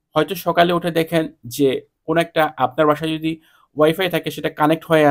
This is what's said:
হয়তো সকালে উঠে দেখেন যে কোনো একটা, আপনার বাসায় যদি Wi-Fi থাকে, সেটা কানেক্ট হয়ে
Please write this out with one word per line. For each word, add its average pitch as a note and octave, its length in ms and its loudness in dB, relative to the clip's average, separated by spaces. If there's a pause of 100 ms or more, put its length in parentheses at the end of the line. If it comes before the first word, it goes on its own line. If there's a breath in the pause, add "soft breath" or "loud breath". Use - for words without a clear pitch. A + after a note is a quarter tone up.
(140)
হয়তো D#3 200 -2 (120)
সকালে E3+ 320 2
উঠে E3+ 220 -4
দেখেন D#3+ 240 -2 (320)
যে C#3 120 2 (400)
কোনো D#3+ 180 0
একটা, E3 180 -2 (220)
আপনার D3+ 240 0
বাসায় D3+ 280 -2
যদি D#3+ 140 -4 (480 soft breath)
Wi-Fi D#3+ 360 2
থাকে, D#3 200 -4
সেটা D#3 140 -6 (100)
কানেক্ট D#3+ 320 2
হয়ে D#3 200 4